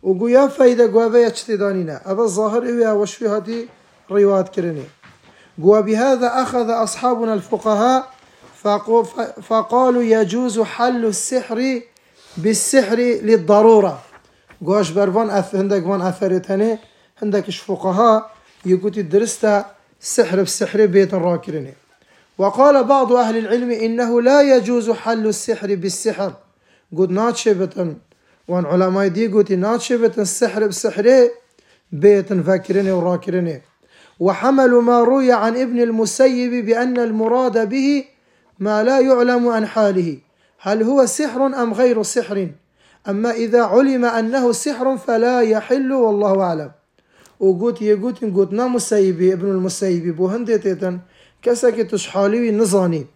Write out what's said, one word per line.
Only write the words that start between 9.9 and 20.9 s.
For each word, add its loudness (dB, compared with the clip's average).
"يجوز -2
حل -2
السحر -6
بالسحر 0
للضرورة." 4
گواش 0
بەروان 0
ئەف-، -4
هەندێک -2
وان -2
ئەفەرێت -2
هەنێ، 0
هەندێکیش -4
فقها 0
یەگوتی 0
درستە 0
سحر 0
بسحرێ 0